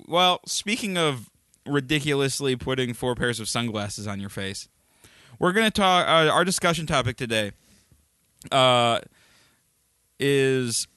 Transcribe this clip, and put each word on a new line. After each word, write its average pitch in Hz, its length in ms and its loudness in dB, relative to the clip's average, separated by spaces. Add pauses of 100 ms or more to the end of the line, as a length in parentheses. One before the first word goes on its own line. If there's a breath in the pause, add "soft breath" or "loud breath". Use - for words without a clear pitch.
Well, 180 380 2
speaking 208 500 -4
of 143 340 -2 (360)
ridiculously 139 880 0
putting 127 380 -4
four 123 200 -4
pairs 120 260 -2
of 104 80 -8
sunglasses 107 580 -6
on 101 140 -8
your 98 100 -8
face, 98 380 -10 (720 soft breath)
we're 180 140 2
gonna 220 180 2
talk. 185 360 2
Uh, 156 240 4
our 170 140 4
discussion 170 420 0
topic 131 300 -2
today, 110 360 -2 (960 soft breath)
uh, 123 500 4 (1200 soft breath)
is 135 680 0 (100)